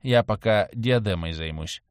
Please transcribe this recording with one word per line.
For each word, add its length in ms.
Я 200
пока 500
диадемой 580
займусь. 600